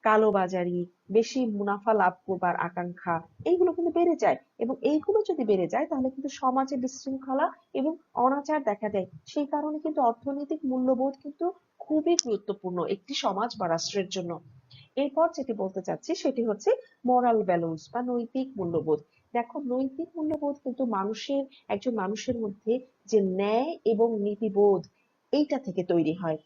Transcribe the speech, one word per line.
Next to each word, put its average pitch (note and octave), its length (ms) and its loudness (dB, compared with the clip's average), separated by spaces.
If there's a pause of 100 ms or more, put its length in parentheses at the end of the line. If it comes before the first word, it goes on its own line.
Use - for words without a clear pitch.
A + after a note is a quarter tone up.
কালোবাজারি, F#3 840 2 (240)
বেশি A3+ 360 2
মুনাফা G3+ 480 0
লাভ F#3 180 4 (140)
করবার F3+ 300 0
আকাঙ্ক্ষা, F3 680 -4 (220)
এইগুলো F4+ 280 4
কিন্তু F4 200 -2
বেড়ে F4 240 4
যায় G#3 200 4 (220)
এবং B3 220 -4
এইগুলো D#4 480 2
যদি D4+ 160 0
বেড়ে F#3+ 220 2
যায় B3 200 0
তাহলে C4 240 -2
কিন্তু C4+ 180 -8
সমাজে C4+ 480 0
বিশৃঙ্খলা C4+ 760 -4 (220)
এবং D4 220 0 (180)
অনাচার C#4+ 480 0
দেখা G#3 260 -2
দেয়। G3 180 -2 (200)
সেই D4 200 -2
কারণে D4+ 320 -2
কিন্তু D4+ 220 -2
অর্থনৈতিক C#4 640 -2
মূল্যবোধ B3+ 580 2
কিন্তু E4 300 -4 (260)
খুবই D#4 460 2
গুরুত্বপূর্ণ G3 600 -4
একটি G3+ 300 -6
সমাজ A3 440 -2
বা F#3 100 -2
রাষ্ট্রের F3 400 -2
জন্য। F3 320 -6 (560)
এরপর C#4+ 400 2
যেটি B3+ 160 -6
বলতে F#3+ 300 -4
চাচ্ছি F3+ 320 -6
সেটি B3+ 300 -2
হচ্ছে G#3+ 260 0 (360)
moral A#3+ 360 4
values E3+ 500 -2
বা B3 100 -4
নৈতিক B3 540 -4
মূল্যবোধ। D#3 440 0 (320)
দেখো, A#3+ 280 -4
নৈতিক C4+ 560 -4
মূল্যবোধ D4 480 -2
কিন্তু C4 200 -4
মানুষের, A3 600 -2 (240)
একজন G#3 260 -2
মানুষের G#3+ 440 -4
মধ্যে A3 400 -2 (280)
যে A3 140 4
ন্যায় G3+ 640 0
এবং A3 380 2
নীতিবোধ G3+ 600 4 (500)
এইটা D4 260 2
থেকে F3+ 260 -4
তৈরি E3 280 2
হয় E3+ 340 -2